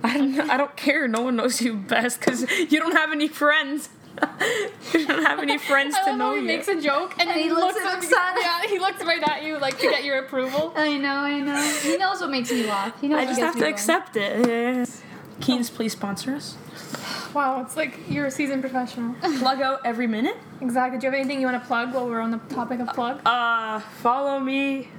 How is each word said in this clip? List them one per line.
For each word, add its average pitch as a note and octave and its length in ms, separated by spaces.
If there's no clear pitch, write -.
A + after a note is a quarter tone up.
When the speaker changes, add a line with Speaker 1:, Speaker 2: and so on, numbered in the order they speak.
Speaker 1:
I A#3+ 140
don't, C#4+ 320
I C4 80
don't C#4+ 180
care. C#4+ 320
No A3+ 140
one B3 160
knows A#3+ 240
you A#3 140
best A3+ 440
'cause B3 220
you D4+ 80
don't E4 140
have D#4 200
any D4+ 160
friends. D4 580
<laughs> - 100
You D#4+ 140
don't D#4 180
have D4 140
any C#4+ 180
friends C#4 380
Speaker 2:
<laughs> - 20
I C#4+ 60
Speaker 1:
to C#4+ 60
Speaker 2:
love C4 100
Speaker 1:
know B3+ 120
Speaker 2:
how C#4 40
he C#4+ 60
Speaker 1:
you. B3+ 60
Speaker 2:
makes E4 200
a F4 140
joke D4 320
and - 80
Speaker 3:
And F4 80
Speaker 2:
then F4 80
Speaker 3:
he D#4 60
Speaker 2:
he E4 80
Speaker 3:
looks F#4 240
Speaker 2:
looks G4 100
Speaker 3:
at F#4 80
Speaker 2:
at F#4 80
me. F4 100
Speaker 3:
Roxana. F#4 300
Speaker 2:
Yeah, F4 280
he G4 100
looks F#4+ 260
right E4 240
at D4 140
you, D#4 140
like, C4+ 220
to - 100
get C#4+ 140
your C#4 220
approval. C4+ 480
Speaker 3:
<laughs> - 20
I D4+ 220
know, C#4 180
I C#4+ 240
know. C#4+ 220
He D4+ 160
knows F#4+ 220
what E4+ 100
makes B3+ 220
me A#3+ 160
laugh. G3+ 320
He C#4+ 80
knows D4 120
Speaker 1:
I C4 60
Speaker 3:
what - 40
Speaker 1:
just B3+ 100
Speaker 3:
gets - 80
Speaker 1:
have - 80
Speaker 3:
me A#3 60
Speaker 1:
to D3+ 40
Speaker 3:
going. - 80
Speaker 1:
accept D#4+ 440
it. G#3 300
Yes. A#3+ 540
Keen's, B3 300
please A3+ 240
sponsor G3+ 420
us. - 220
Speaker 2:
Wow, C4+ 280
it's A#3+ 160
like D4+ 200
you're C#4+ 160
a C4+ 60
seasoned C#4 300
professional. B3 520
<laughs> - 80
Speaker 1:
Plug C4 220
out C4+ 240
every A#3+ 200
minute. A#3 300
Speaker 2:
Exactly. B3+ 400
Do C4+ 80
you C4 40
have C#4 80
anything C4+ 200
you C4 80
wanna B3 140
plug B3 320
while B3+ 140
we're A#3 120
on A3+ 100
the A3+ 80
topic B3 280
of A#3 80
plug? B3+ 360
Speaker 1:
Uh, A3+ 540
follow C#4 340
me C4+ 600